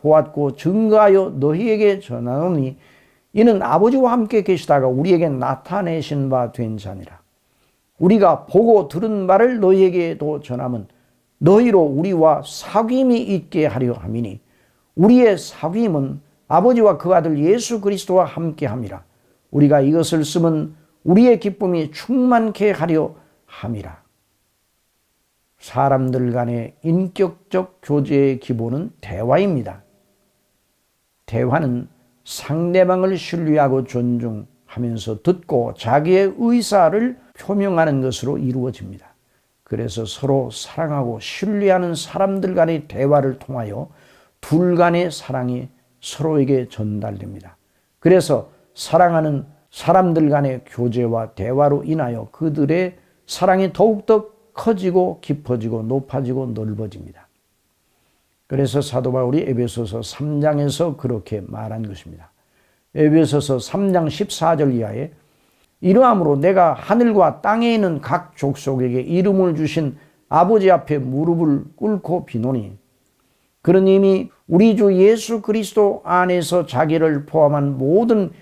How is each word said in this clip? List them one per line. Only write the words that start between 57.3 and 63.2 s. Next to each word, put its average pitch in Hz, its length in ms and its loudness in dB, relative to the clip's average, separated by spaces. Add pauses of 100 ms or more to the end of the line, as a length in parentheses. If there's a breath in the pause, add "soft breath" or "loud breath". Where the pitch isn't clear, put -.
그래서 135 360 -2
사도 131 300 -4
바울이 131 360 0
에베소서 117 540 -6
삼 147 400 -6
장에서 147 540 -2
그렇게 110 500 -6
말한 110 420 -10
것입니다. 87 420 -18 (640)
에베소서 147 640 2